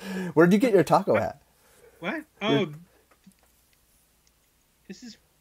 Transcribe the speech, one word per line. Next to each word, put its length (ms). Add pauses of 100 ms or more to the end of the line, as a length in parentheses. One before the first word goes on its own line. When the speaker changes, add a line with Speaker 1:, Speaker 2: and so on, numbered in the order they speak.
(340)
Speaker 1:
Where'd 200
you 60
get 140
your 120
taco 340
hat? 220 (580)
Speaker 2:
What? 140
Speaker 1:
Your 100 (180)
Speaker 2:
Oh, 260 (2250)
this 160
is 140 (240)